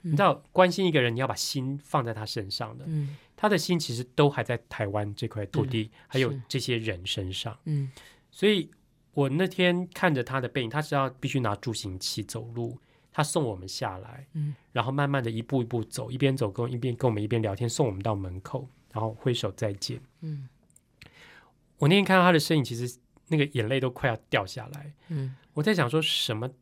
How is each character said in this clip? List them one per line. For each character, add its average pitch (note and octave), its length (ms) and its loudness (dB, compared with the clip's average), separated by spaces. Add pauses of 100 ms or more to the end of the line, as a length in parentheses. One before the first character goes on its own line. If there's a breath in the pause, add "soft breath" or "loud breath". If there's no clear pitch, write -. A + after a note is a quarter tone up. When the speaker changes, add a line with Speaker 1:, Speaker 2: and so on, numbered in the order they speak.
Speaker 1:
你 E3+ 80 -2
知 D3 60 4
道， F#3 240 6 (120)
关 F3+ 180 8
心 F#3+ 140 2
一 E3+ 60 4
个 D3 100 6
人， A#2+ 120 2
你 A#2+ 60 -2
要 C3 80 0
把 A2 80 -4
心 C3+ 480 -4
放 C3+ 220 0
在 A2+ 80 -4
他 G#2+ 120 -8
身 G2+ 240 -6
上 A2+ 280 -8
的。 C#3 100 -14
Speaker 2:
嗯。 D3 300 -4 (180 loud breath)
Speaker 1:
他 G#3+ 120 0
的 G#3 80 6
心 F3 220 2
其 C3+ 180 -2
实 B2 80 -4 (120)
都 D3 120 6
还 C3+ 160 0
在 A#2 140 -2 (100)
台 G#2+ 200 -4
湾 G#2 260 -2
这 A2 140 -6
块 G#2 200 -6
土 C#3+ 160 0
地， A#2+ 300 -2
Speaker 2:
嗯， - 140 -20
Speaker 1:
还 C3+ 100 -4
有 C3 160 2 (140)
这 C3+ 120 -2
些 A#2+ 180 -2
人 G2 280 -4
身 F#2 260 -4
上。 G#2+ 220 -8
Speaker 2:
是。 - 120 -18
嗯。 C#3 260 -2 (400 loud breath)
Speaker 1:
所 - 160 0
以 F#3+ 220 2 (440)
我 C#3 160 2
那 E3+ 180 2
天 F3+ 460 2
看 F3 200 2
着 B2+ 100 2
他 C3 160 -4
的 B2 80 -4
背 B2+ 160 -4
影， A2 60 -4
他 C#3+ 120 -2
是 D3+ 140 -4
要 C3+ 140 2 (100)
必 C#3 80 -6
须 C3 120 0
拿 G#2 160 0
助 A2+ 180 -6
行 F#2 260 -8
器 - 240 -6
走 A2 320 -10
路， A#2+ 240 -6 (320 soft breath)
他 D#3 120 -2
送 D#3 200 0
我 G#2+ 120 -2
们 F#2 120 -12
下 F#2+ 300 -6
来， A#2+ 360 -16
Speaker 2:
嗯。 D3 220 -4 (160 soft breath)
Speaker 1:
然 A#2 140 0
后 C3 60 -2
慢 C#3+ 180 2
慢 C#3 140 0
的 A2+ 60 -2
一 A2+ 120 -4
步 B2+ 200 0
一 A2+ 40 0
步 A#2 180 -2
走， A#2 260 -8
一 B2+ 80 -6
边 C3 200 4
走 A2 120 0
跟， A#2+ 220 -4
一 B2 60 -4
边 A#2+ 180 -2
跟 B2 140 2
我 A2 40 4
们 G#2 80 0
一 G#2+ 60 -2
边 A2+ 140 2
聊 G2+ 140 0
天， A#2+ 140 -2
送 C#3+ 160 2
我 G#2+ 60 0
们 G2 100 -8
到 A2 140 0
门 F#2 260 -6
口， C3 260 -10 (240)
然 A2 100 -4
后 A2 120 -2
挥 B2 200 -2
手 A2 180 -2
再 G2+ 220 -4
见。 A#2 260 -8 (220)
Speaker 2:
嗯。 D3 260 -8 (1300 loud breath)
Speaker 1:
我 C#3+ 80 4
那 F3+ 80 8
天 G3+ 100 6
看 F#3+ 120 6
到 F3+ 60 8
他 F3+ 80 8
的 D#3+ 80 8
身 D#3+ 180 2
影， C3+ 60 4
其 A#2 120 -4
实 B2 220 -6 (300)
那 D#3+ 100 2
个 C#3+ 80 4
眼 A#2+ 220 -2
泪 C3+ 120 0
都 B2+ 100 0
快 B2 200 0
要 A2+ 60 0 (140)
掉 G#2 160 2
下 A2+ 280 -12
来。 D3 200 -16 (160 loud breath)
Speaker 2:
嗯。 C3+ 260 -4 (180 loud breath)
Speaker 1:
我 D3 80 -2
在 G#3 140 2
想 C#3 120 2
说 D#3 140 2
什 - 340 0
么 A#2+ 140 -6 (120)